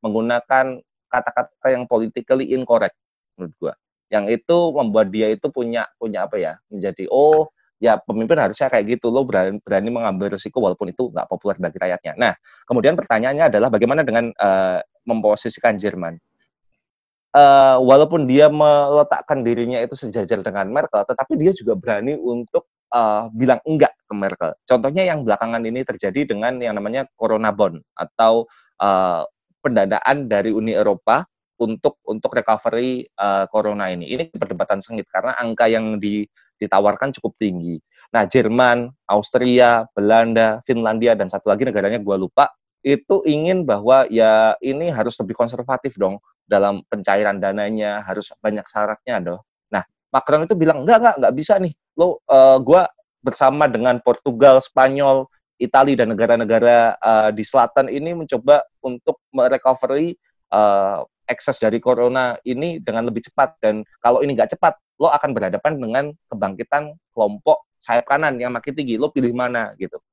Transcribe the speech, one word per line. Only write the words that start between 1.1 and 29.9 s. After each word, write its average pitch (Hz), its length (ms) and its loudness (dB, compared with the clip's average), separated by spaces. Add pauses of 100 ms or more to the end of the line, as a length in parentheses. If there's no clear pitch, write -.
yang 123 160 -2
politically 117 640 -2
incorrect 117 460 0 (400)
menurut 87 240 -14
gua. 69 120 -6 (360)
Yang 107 320 -2
itu 170 160 0 (160)
membuat 110 400 0
dia 110 180 0
itu 107 220 -4
punya, 117 320 -4 (160)
punya 101 240 -6
apa 95 160 -6
ya, 78 160 -6 (100)
menjadi, 95 460 -10
oh, 151 400 2 (260)
ya 110 220 2
pemimpin 113 340 -2
harusnya 127 320 -2
kayak 117 320 0
gitu, 117 140 -2
lo 135 100 0
berani, 101 400 -2
berani 101 300 -2
mengambil 101 420 -4
resiko 104 240 -6
walaupun 92 320 -2
itu 127 160 -4
nggak 80 220 -8
populer 95 320 -6
bagi 90 180 -6
rakyatnya. 90 400 -6
Nah, 110 140 0 (340)
kemudian 131 320 2
pertanyaannya 135 480 0
adalah 110 240 2
bagaimana 117 320 0
dengan, 117 300 -2
eh, 95 480 0 (260)
memposisikan 107 720 -2
Jerman? 87 400 -6 (1120)
Eh, 139 500 8
walaupun 143 460 6
dia 143 240 6
meletakkan 147 960 2
dirinya 120 340 -2
itu 123 140 -4
sejajar 107 480 -4
dengan 98 320 -4
Merkel, 117 320 0
tetapi 131 320 -4
dia 175 160 2
juga 110 240 -4
berani 117 400 -4
untuk, 120 480 -4 (240)
eh, 113 480 0
bilang 123 320 2
enggak 151 240 2 (160)
ke 107 80 -10
Merkel. 95 340 -4 (140)
Contohnya 135 400 0
yang 156 160 -4
belakangan 117 400 -2
ini 117 240 -6
terjadi 107 400 -4
dengan 120 320 -4
yang 117 160 -6
namanya 110 400 -6
Corona 110 400 -2
Bond 92 400 -2
atau, 113 560 0 (320)
eh, 92 400 0 (400)
pendanaan 123 640 0